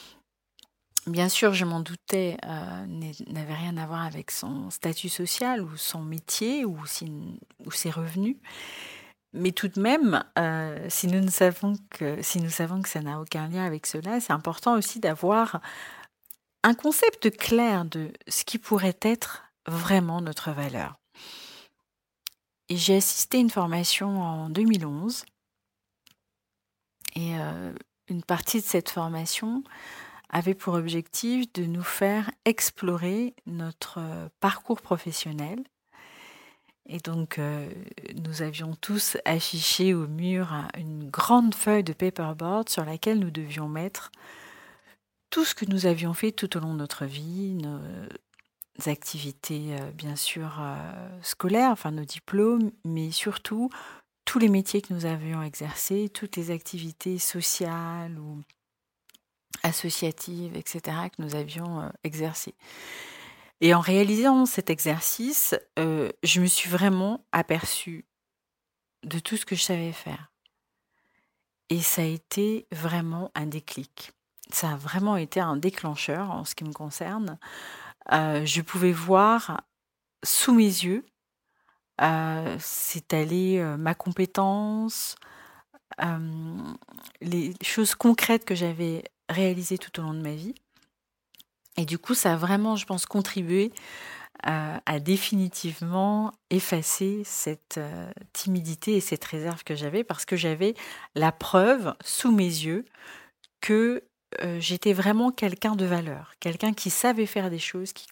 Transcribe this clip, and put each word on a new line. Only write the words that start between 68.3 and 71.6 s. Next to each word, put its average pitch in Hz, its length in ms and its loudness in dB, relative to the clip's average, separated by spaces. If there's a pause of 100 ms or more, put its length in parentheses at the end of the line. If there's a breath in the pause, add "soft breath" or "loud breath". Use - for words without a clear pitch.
de 160 160 -4
tout - 160 -4
ce - 100 -4
que 190 100 -2
je 170 60 0
savais 170 300 0
faire. - 400 -12 (1400)